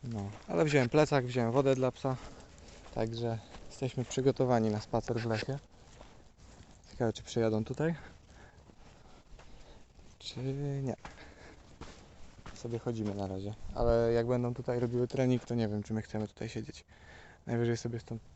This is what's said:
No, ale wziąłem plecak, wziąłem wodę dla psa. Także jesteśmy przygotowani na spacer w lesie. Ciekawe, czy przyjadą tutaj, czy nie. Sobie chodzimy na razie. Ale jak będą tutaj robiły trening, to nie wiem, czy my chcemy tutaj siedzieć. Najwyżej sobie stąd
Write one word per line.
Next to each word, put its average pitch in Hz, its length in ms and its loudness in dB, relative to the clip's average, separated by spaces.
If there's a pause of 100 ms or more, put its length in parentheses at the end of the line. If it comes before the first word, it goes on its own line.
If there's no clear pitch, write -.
No, 107 260 -6 (180)
ale 175 180 2
wziąłem 139 240 6
plecak, 147 360 4
wziąłem 120 260 2
wodę 135 240 6
dla 127 160 2
psa. 131 240 -2 (800)
Także 113 440 0 (300)
jesteśmy 127 360 -2
przygotowani 127 640 4
na 104 120 2
spacer 117 380 0
w 113 60 -4
lesie. 117 340 0 (1300)
Ciekawe, 117 220 0
czy - 100 -10
przyjadą 110 400 2
tutaj, 151 320 0 (2250)
czy - 200 -10 (440)
nie. 131 120 -2 (1600)
Sobie 117 240 -4
chodzimy 110 360 -2
na 101 120 -2
razie. 95 260 -6 (220)
Ale 117 380 4
jak 117 140 2
będą 123 260 2
tutaj 120 260 -2
robiły 120 280 2
trening, 127 380 2
to 120 100 -2
nie 113 120 2
wiem, 104 160 -2
czy 110 100 -4
my 110 80 0
chcemy 107 260 -4
tutaj 110 220 -8
siedzieć. - 360 -10 (600)
Najwyżej 117 320 2
sobie 117 220 -6
stąd 113 220 -10 (140)